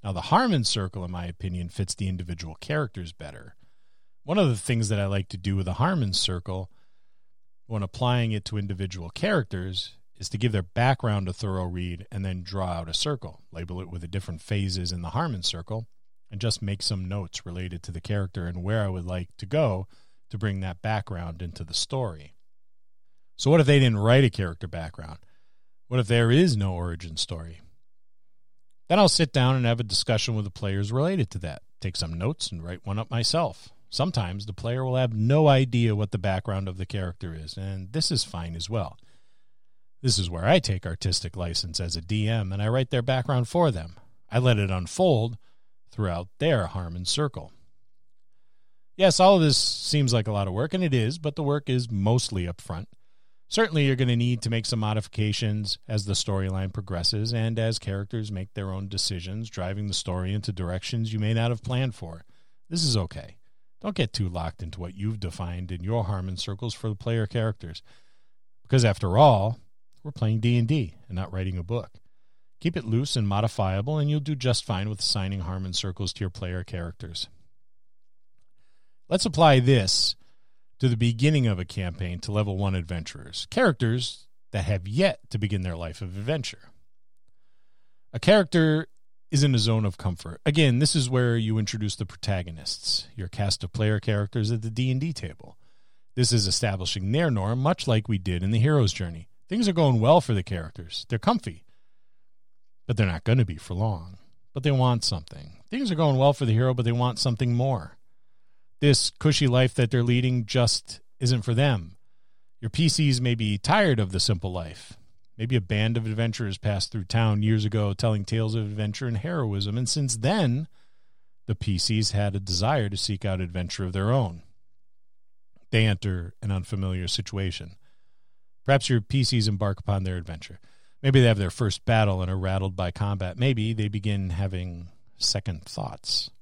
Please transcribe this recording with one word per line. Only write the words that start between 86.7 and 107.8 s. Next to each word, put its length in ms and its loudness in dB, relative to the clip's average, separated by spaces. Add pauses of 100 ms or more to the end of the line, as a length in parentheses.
A 80 -6
character 680 6 (420)
is 120 4
in 120 6
a 40 4
zone 280 2
of 100 -2
comfort. 480 -4
Again, 340 4
this 160 2
is 140 2
where 300 2
you 180 0
introduce 400 -2
the 80 -4
protagonists, 1120 -4
your 120 -6
cast 360 -2
of 80 -8
player 280 2
characters 520 0
at 80 -2
the 80 -6
D 220 -2
and 100 0
D 140 -4
table. 420 -12 (580)
This 160 2
is 160 2
establishing 640 -2
their 200 2
norm, 280 0
much 300 0
like 180 4
we 120 0
did 240 -2
in 80 0
the 80 2
hero's 340 4
journey. 360 -8 (200)
Things 220 2
are 20 0
going 260 4
well 220 8
for 140 0
the 80 0
characters. 640 -8
They're 100 -2
comfy, 460 -2 (1200)
but 120 -2
they're 80 6
not 180 -2
gonna 220 4
be 100 -8
for 160 -12
long. 460 -4 (340)
But 100 -8
they 100 2
want 320 4
something. 640 -8
Things 200 -2
are 40 0
going 240 4
well 160 6
for 100 -2
the 80 4
hero, 220 4
but 100 -2
they 80 2
want 260 0
something 360 0
more. 400 -2 (840)